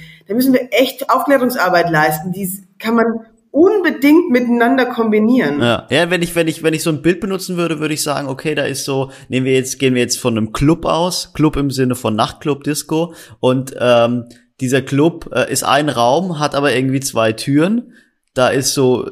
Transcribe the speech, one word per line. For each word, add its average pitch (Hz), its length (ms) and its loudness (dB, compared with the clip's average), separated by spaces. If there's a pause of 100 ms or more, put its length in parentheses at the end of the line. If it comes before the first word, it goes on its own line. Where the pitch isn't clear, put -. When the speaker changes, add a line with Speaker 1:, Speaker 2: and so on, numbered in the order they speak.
(280)
Speaker 1:
Da 196 60 -6
müssen 262 200 2
wir 247 180 0
echt - 380 0
Aufklärungsarbeit 220 800 2
leisten. 160 420 0
Dies 190 320 -8 (160)
kann 226 160 -2
man 226 100 2 (460)
unbedingt 339 760 4
miteinander 247 560 2
kombinieren. 214 760 2
Speaker 2:
Ja, 120 300 0
ja, 170 220 2
wenn 180 100 0
ich, 170 140 -4
wenn 165 120 2
ich, 160 140 -4
wenn 160 140 0
ich 156 80 -6
so 170 80 0
ein 139 100 -4
Bild 175 180 2
benutzen 185 380 -6
würde, 160 220 -2
würde 151 160 -4
ich - 80 -6
sagen, 143 240 -4
okay, 139 260 -6
da 143 100 -2
ist 131 220 -6
so, 135 260 -4 (160)
nehmen 127 180 -2
wir 131 80 2
jetzt, 131 260 0
gehen 131 160 2
wir 123 80 2
jetzt 120 160 -4
von 117 180 -2
einem 110 160 -2
Club 165 320 2
aus, 165 480 -2
Club 147 220 0
im 143 160 -2
Sinne 127 240 0
von 110 200 -4
Nachtclub, 139 480 -4
Disco, 156 500 -4 (260)
und, 127 400 0
ähm, 120 460 2 (360)
dieser 131 200 0
Club, 143 520 0
äh, - 180 0
ist 131 120 -2
ein 147 240 2
Raum, 143 500 0
hat 147 160 -2
aber 139 220 0
irgendwie 131 240 0
zwei 135 320 0
Türen. 165 640 -2 (400)
Da 123 160 2
ist 127 240 -2
so 127 380 2